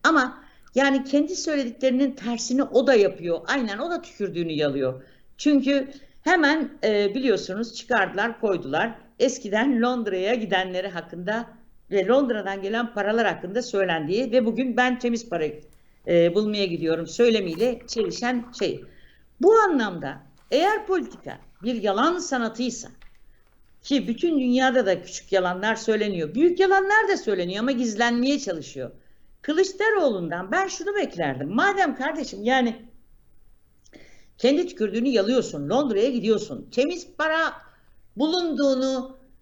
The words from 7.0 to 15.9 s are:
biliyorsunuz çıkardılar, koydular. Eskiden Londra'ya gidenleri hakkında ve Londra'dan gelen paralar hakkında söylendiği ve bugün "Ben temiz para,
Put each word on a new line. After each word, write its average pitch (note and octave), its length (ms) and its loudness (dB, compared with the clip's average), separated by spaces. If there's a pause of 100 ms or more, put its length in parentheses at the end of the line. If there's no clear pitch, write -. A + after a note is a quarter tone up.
biliyorsunuz A3+ 600 -2
çıkardılar, G#3+ 680 -2
koydular. F#3+ 580 -2 (200)
Eskiden A#3 640 0
Londra'ya A3 520 0
gidenleri F#3 540 -2
hakkında F3+ 580 -6 (440)
ve F#3 160 2
Londra'dan G#3+ 560 0
gelen A3+ 320 -4
paralar G#3 320 0
hakkında F#3+ 360 -4
söylendiği F#3+ 680 -2
ve A#3+ 140 4
bugün A#3 300 -2
"Ben B3 220 0
temiz A#3 300 -4
para, E3 160 -2 (600)